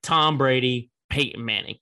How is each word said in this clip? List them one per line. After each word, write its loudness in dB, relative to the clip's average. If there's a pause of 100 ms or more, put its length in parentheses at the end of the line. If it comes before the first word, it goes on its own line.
Tom 2
Brady, 2 (180)
Peyton -4
Manning. -6